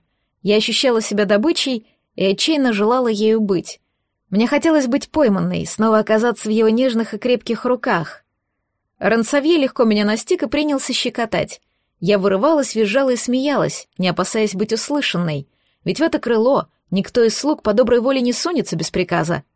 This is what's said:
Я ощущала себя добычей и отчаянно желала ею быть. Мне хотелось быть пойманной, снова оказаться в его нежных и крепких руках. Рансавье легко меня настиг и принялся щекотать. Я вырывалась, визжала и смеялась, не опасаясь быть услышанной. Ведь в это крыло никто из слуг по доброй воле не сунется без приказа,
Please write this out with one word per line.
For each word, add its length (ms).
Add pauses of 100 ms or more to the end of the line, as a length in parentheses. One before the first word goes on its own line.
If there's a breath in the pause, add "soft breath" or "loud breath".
(420)
Я 140
ощущала 460
себя 220
добычей 640 (260 soft breath)
и 100
отчаянно 480
желала 360
ею 320
быть. 400 (500)
Мне 160
хотелось 400
быть 240
пойманной, 560
снова 320
оказаться 500
в 40
его 160
нежных 460
и 40
крепких 460
руках. 600 (760)
Рансавье 560
легко 260
меня 220
настиг 400
и 40
принялся 440
щекотать. 680 (380)
Я 200
вырывалась, 580
визжала 340
и 60
смеялась, 720 (100)
не 80
опасаясь 480
быть 180
услышанной. 760 (360)
Ведь 140
в 40
это 180
крыло 480 (240)
никто 320
из 120
слуг 280
по 80
доброй 280
воле 200
не 120
сунется 440
без 140
приказа, 520 (140)